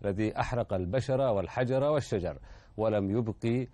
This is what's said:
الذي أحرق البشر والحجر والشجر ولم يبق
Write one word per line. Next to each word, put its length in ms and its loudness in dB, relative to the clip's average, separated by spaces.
الذي 340 0
أحرق 340 0
البشر 480 0
والحجر 640 0
والشجر 540 0
ولم 400 2
يبق 560 0